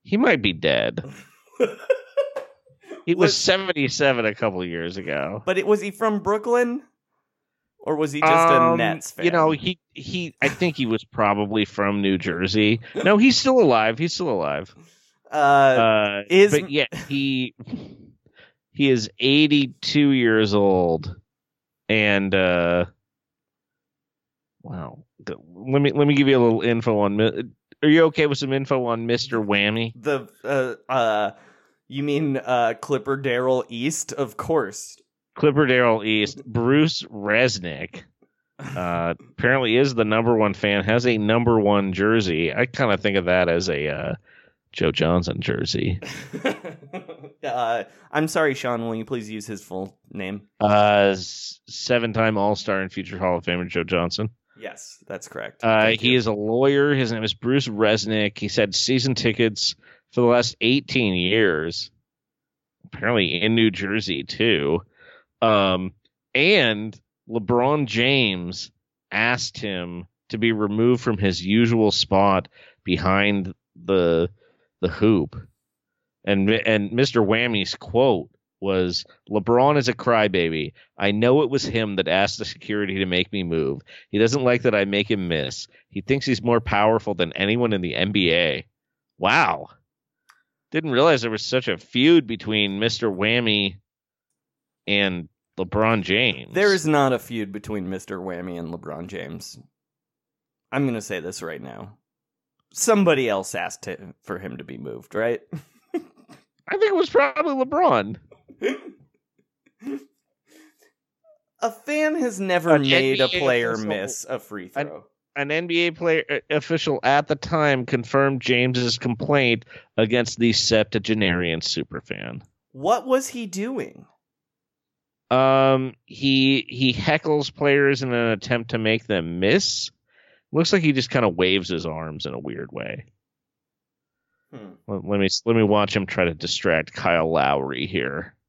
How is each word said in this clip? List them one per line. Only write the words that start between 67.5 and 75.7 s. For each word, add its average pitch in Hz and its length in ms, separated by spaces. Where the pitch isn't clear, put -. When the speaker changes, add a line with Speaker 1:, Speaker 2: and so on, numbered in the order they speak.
Speaker 1:
James 110 840
asked 117 480
him 87 480
to 117 100
be 113 120
removed 110 520
from 113 160
his 90 260
usual 113 460
spot 95 560
behind 95 720
the, 87 440
the 90 80
hoop. 98 460